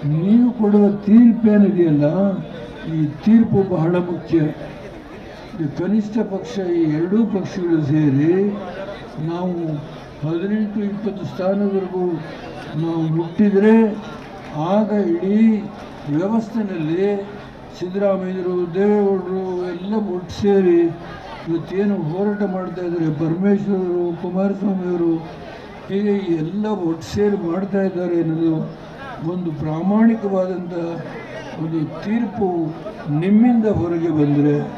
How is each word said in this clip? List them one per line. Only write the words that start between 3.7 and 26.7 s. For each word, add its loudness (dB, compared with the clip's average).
ಬಹಳ 2
ಮುಖ್ಯ. -2
ಇದು -4
ಕನಿಷ್ಠ 0
ಪಕ್ಷ -8
ಈ 4
ಎರಡೂ 0
ಪಕ್ಷಗಳು 0
ಸೇರಿ 4
ನಾವು -4
ಹದಿನೆಂಟು -2
ಇಪ್ಪತ್ತು -6
ಸ್ಥಾನದವರೆಗೂ 0
ನಾವು -2
ಮುಟ್ಟಿದ್ರೆ, 4
ಆಗ 2
ಇಡೀ 0
ವ್ಯವಸ್ಥೆನಲ್ಲಿ -2
ಸಿದ್ದರಾಮಯ್ಯರು, -2
ದೇವೇಗೌಡರು 2
ಎಲ್ಲ -8
ಒಟ್ಟು -8
ಸೇರಿ 6
ಇವತ್ತೇನು 0
ಹೋರಾಟ -2
ಮಾಡ್ತಾ -6
ಇದ್ದಾರೆ, 0
ಪರಮೇಶ್ವರರು, 0
ಕುಮಾರಸ್ವಾಮಿಯವರು, 0
ಹೀಗೆ 0
ಎಲ್ಲ -4